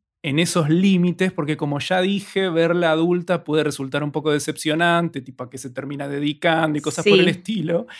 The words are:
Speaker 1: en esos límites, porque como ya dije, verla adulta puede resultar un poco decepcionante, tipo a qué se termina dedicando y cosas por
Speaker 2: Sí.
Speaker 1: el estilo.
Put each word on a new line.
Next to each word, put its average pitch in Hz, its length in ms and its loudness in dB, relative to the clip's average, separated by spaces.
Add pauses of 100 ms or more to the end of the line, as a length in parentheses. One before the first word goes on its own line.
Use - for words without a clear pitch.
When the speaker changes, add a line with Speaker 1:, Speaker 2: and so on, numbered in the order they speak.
(220)
Speaker 1:
en 139 160 0
esos 170 300 2
límites, 180 640 2
porque 151 240 -4
como 147 240 -4
ya 185 220 0
dije, 190 480 -2
verla 170 400 2
adulta 170 520 0
puede 151 220 0
resultar 139 400 -2
un 147 80 -4
poco 151 200 -2
decepcionante, 160 920 0
tipo 127 220 -14
a 127 60 -14
qué 135 80 -16
se 131 120 -12
termina 139 380 -10
dedicando 151 720 0
y 143 40 -4
cosas 151 220 -4
por 202 100 6
Speaker 2:
Sí. 190 60 8
Speaker 1:
el 180 80 4
estilo. 170 580 -2 (140)